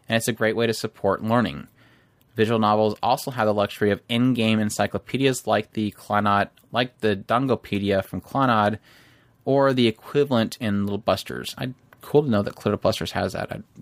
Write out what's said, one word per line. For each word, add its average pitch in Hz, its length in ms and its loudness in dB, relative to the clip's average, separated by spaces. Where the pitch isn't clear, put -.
and 113 80 0
it's 113 100 0
a 117 60 0
great 110 240 0
way 117 100 2
to 113 80 0
support - 480 -2
learning. 110 460 -2
Visual 110 240 2
novels 107 460 2
also 131 260 -2
have 120 160 -2
the 104 80 2
luxury 104 380 0
of 98 160 -4
in-game 117 500 2
encyclopedias 107 880 -2
like 107 280 0
the 107 180 -4
Clannad, 101 560 2
like 123 260 -2
the 107 160 2
Dangopedia 101 920 0
from 95 160 -10
Clannad, 110 580 2
or 135 280 2
the 127 140 4
equivalent 120 760 0
in 101 260 0
Little 101 120 -4
Busters." 92 580 -4
I, 131 160 -8
cool 151 200 2
to 147 60 -2
know 104 140 2
that - 240 -8
Little 104 100 2
Busters - 360 -2
has 95 200 -2
that. - 180 -6
I 107 120 -10